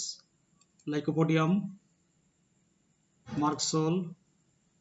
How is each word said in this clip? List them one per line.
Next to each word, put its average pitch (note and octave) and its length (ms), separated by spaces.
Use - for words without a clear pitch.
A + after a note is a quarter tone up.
লাইকোপোডিয়াম, D#3+ 600
মার্কসোল, D#3 520